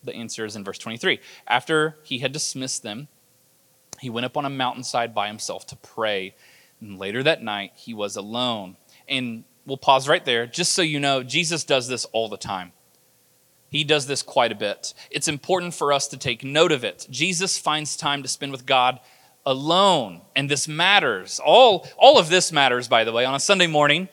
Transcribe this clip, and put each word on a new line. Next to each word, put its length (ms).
The 120
answer 280
is 120
in 80
verse 160
twenty-three. 400
After 560
he 160
had 120
dismissed 520
them, 260
he 100
went 160
up 120
on 80
a 40
mountainside 640
by 140
himself 400
to 80
pray. 600
And 180
later 240
that 220
night, 320
he 180
was 220
alone. 640
And 340
we'll 100
pause 320
right 160
there. 240
Just 240
so 100
you 200
know, 220
Jesus 420
does 240
this 160
all 240
the 80
time. 340
He 140
does 240
this 140
quite 320
a 20
bit. 380
It's 160
important 460
for 180
us 180
to 80
take 240
note 300
of 140
it. 240
Jesus 480
finds 400
time 260
to 60
spend 240
with 120
God 360
alone, 760
and 120
this 200
matters. 720
All, 420
all 200
of 120
this 220
matters, 360
by 160
the 80
way, 140
on 100
a 40
Sunday 280
morning 460